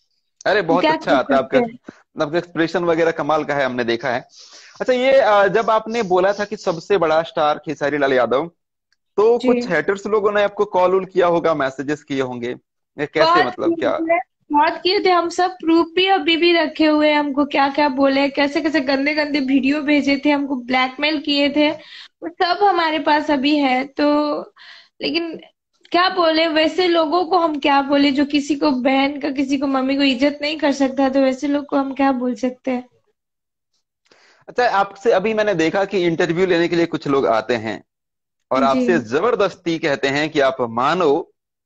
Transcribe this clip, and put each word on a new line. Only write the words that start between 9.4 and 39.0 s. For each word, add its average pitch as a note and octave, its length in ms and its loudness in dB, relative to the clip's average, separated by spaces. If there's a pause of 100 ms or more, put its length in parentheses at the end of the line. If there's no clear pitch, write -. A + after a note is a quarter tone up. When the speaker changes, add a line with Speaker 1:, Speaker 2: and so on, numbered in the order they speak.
Speaker 1:
कुछ A#3+ 220 0
haters F#3+ 380 -2
लोगों G#3 240 0
ने G#3 120 0
आपको G3+ 220 -2
call F#3 300 2
उल F#3+ 100 -2
किया F3 220 0
होगा, E3 260 0
messages C#3+ 500 -4
किए C3+ 180 -4
होंगे, B2 280 -6 (500)
ये D3+ 60 -4
कैसे, - 200 0
Speaker 2:
बहुत F4 200 4
Speaker 1:
मतलब - 220 -4
Speaker 2:
किए E4+ 80 0
Speaker 1:
क्या? B3+ 220 -2
Speaker 2:
थे, E4 220 -2 (320)
बहुत D#4 320 0
किए F#4+ 160 0
थे। F#4 100 0
हम E4+ 200 2
सब F4+ 220 -2
proof E4 440 0
भी F#4 100 2
अभी E4 320 2
भी E4+ 160 2
रखे D#4 320 0
हुए D4+ 240 4
हैं, D4 100 2
हमको C#4+ 260 -2
क्या C#4+ 240 0
क्या D4 200 0
बोले, C#4 400 2
कैसे C#4+ 320 -2
कैसे D4+ 180 0
गंदे C#4 340 0
गंदे D4 260 -2
video C4+ 420 0
भेजे C#4 440 0
थे, D4 40 4
हमको C#4+ 260 0
blackmail B3+ 680 -2
किए C#4+ 280 0
थे, D4+ 200 2 (540)
वो E4 60 -10
सब F4+ 340 -2
हमारे E4 360 2
पास D4+ 320 0
अभी C#4+ 240 2
है। C4 300 0
तो D4 540 0 (600)
लेकिन D#4+ 400 -6 (500)
क्या F4+ 180 2
बोले, E4 380 2
वैसे D#4+ 400 0
लोगों E4+ 380 0
को E4 120 0
हम D#4+ 220 0
क्या C#4 220 2
बोले, C#4+ 300 2
जो C#4 140 0
किसी D4 300 -2
को D4+ 160 0
बहन C4+ 480 0
का, C#4+ 100 -6
किसी C#4 280 -2
को C#4 100 -4
मम्मी C4+ 280 -2
को C#4 60 -2
इज्जत C#4+ 400 0
नहीं D4+ 160 -6
कर D4 140 0
सकता, C4+ 380 0
तो C#4 100 0
वैसे C4 280 0
लोग C#4+ 180 -2
को C#4+ 120 -6
हम C4+ 160 -2
क्या C#4 180 2
बोल B3 240 -2
सकते B3+ 360 -6
हैं? B3 180 -8 (1600)
Speaker 1:
अच्छा, A3+ 200 0
आपसे G3 420 0
अभी F#3+ 220 2
मैंने G#3+ 200 0
देखा E3 320 0
कि G3 200 0
interview E3 400 0
लेने E3+ 220 2
के F3 80 -2
लिए E3+ 100 2
कुछ - 220 -6
लोग C#3 200 2
आते A2+ 280 0
हैं G#2+ 280 -8 (680)
और C3 80 0
Speaker 2:
जी। C3 60 2
Speaker 1:
आपसे E3+ 340 2
जबरदस्ती E3+ 800 -2